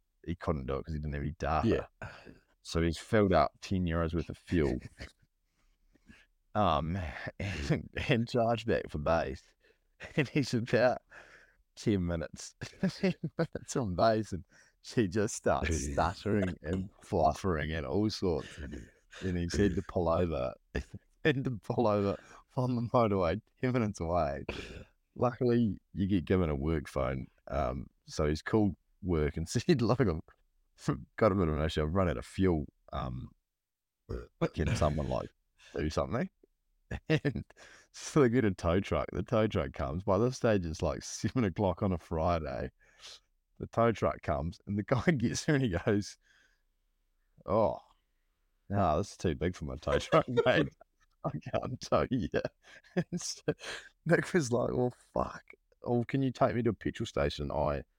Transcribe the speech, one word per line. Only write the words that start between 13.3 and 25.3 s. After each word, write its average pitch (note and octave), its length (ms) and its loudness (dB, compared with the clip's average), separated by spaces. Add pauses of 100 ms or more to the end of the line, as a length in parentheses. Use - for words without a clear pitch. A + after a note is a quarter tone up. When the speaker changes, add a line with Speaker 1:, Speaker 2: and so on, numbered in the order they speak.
Speaker 1:
minutes - 380 -4
on G#2+ 180 -2
base, A2 380 2
and F2 100 -6 (400)
she - 240 2
just G2+ 300 0
starts D2 560 0
Speaker 2:
<laughs> - 0 -
Speaker 1:
stuttering F#2 720 0
and F#2+ 240 -4 (160)
fluttering D#2 680 2
and D#2 140 -4
all G2 240 0
sorts. E2+ 380 -2 (720)
And F#2 180 -2
he F2 100 -2
said F#2+ 280 2
to F#2+ 60 -4
pull F2 260 -2
over, D#2+ 460 0 (200)
<laughs> - 500 -10
and C#3 200 2
to C3+ 80 -2 (100)
pull A#2+ 240 0
over G#2 300 2 (400)
on B2+ 180 0
the A#2 80 -2
motorway G2+ 580 2 (200)
ten B2+ 140 0
minutes A2 260 0
away. E2 440 0 (720)
Luckily, A#2+ 640 2 (180)